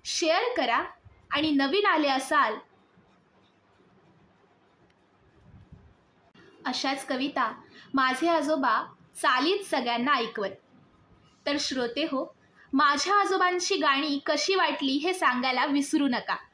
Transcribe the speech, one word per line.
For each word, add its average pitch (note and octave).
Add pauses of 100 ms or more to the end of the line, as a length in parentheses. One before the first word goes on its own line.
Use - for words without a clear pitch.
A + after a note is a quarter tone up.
शेअर E4+ (160)
करा B3+ (480)
आणि D4+
नवीन C#4+
आले D#4
असाल C4+ (4000)
अशाच C#4
कविता C4 (320)
माझे C4
आजोबा C#4 (320)
चालीत D4+
सगळ्यांना B3
ऐकवत. A3 (920)
तर C#4+
श्रोते C4
हो, C#4 (380)
माझ्या D4
आजोबांची F4+
गाणी C#4+
कशी D4+
वाटली C#4+
हे D4+
सांगायला B3+
विसरू C#4+
नका. G#3+ (180)